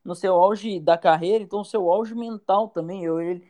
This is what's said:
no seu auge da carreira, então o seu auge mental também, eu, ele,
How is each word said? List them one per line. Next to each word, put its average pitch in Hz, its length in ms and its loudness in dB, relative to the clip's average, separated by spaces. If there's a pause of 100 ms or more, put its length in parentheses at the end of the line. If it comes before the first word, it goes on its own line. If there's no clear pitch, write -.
no 175 120 -8
seu 185 200 0
auge 202 440 2
da 170 180 4
carreira, 180 460 2
então 196 180 -8
o 196 40 -10
seu 185 260 0
auge 220 240 -2
mental 220 540 -2
também, 175 340 -8
eu, 165 180 -2
ele, 175 280 -6